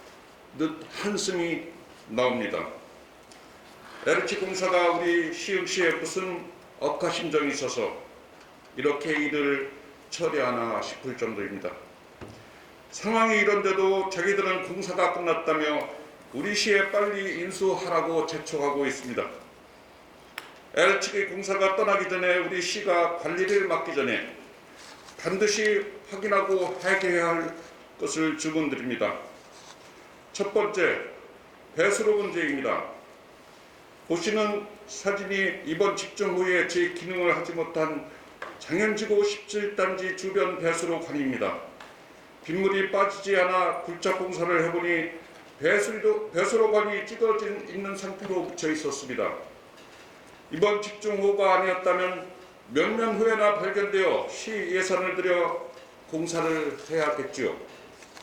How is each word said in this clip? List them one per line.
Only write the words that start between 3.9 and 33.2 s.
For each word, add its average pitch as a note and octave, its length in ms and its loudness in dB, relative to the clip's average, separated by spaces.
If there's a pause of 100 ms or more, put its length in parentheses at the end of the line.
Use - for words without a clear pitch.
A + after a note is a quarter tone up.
엘에이치 F3+ 340 2
공사가 F3+ 520 2
우리 E3+ 400 2
시흥시에 F3 600 0
무슨 E3+ 520 -4 (360)
억하심정이 D3+ 720 0
있어서 A#2+ 440 -2 (800)
이렇게 D3 360 0
일을 C#3+ 580 0 (400)
처리하나 B2 720 -2
싶을 - 340 -8
정도입니다. G2+ 540 -4 (1200)
상황이 A3 480 2
이런데도 F#3+ 720 4
자기들은 F#3 580 0
공사가 F3 460 0
끝났다며 D#3 720 0 (440)
우리 F#3+ 220 -4
시에 G3 360 2
빨리 G3+ 500 0
인수하라고 E3+ 840 0
재촉하고 C#3+ 600 -2
있습니다. A#2+ 360 -4 (1500)
엘에이치 G3 520 2
공사가 F#3+ 500 0
떠나기 G3 320 2
전에 F3+ 300 2
우리 F3 240 -2
시가 F3 560 2
관리를 F#3+ 500 2
맡기 E3 260 -2
전에 A#2+ 400 -2 (840)
반드시 G#3 680 2 (240)
확인하고 F#3+ 720 0
해결해야 F3+ 460 2
할 E3 260 0 (460)
것을 D#3+ 380 0
주문드립니다. B2+ 760 0 (1160)
첫 G3+ 220 -4
번째, F#3 460 2 (760)
배수로 G3+ 400 4
문제입니다. D3 680 0 (1200)